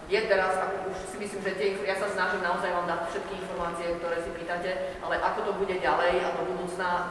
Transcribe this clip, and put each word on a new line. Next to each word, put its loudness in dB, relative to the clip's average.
je 2
teraz, 4
ako -2
už -6
si -8
myslím, -6
že 0
tie 2
inf-, -2
ja 2
sa 0
snažím 2
naozaj 2
vám 2
dať 0
všetky -6
informácie, -4
ktoré 0
si -4
pýtate, -2
ale 0
ako 2
to 0
bude 2
ďalej 4
a 2
do 0
budúcna -2